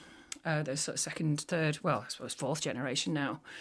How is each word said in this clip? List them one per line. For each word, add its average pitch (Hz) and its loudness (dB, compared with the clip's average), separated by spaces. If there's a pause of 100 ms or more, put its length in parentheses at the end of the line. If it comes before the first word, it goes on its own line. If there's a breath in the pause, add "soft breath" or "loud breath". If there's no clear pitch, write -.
(440 loud breath)
Uh, 156 2
there's 143 0
sort - -2
of 160 -2
second, 151 2
third, 156 2
well, 135 2
I - -10
suppose - -6
fourth 143 0
generation 131 0
now. 143 0 (200 loud breath)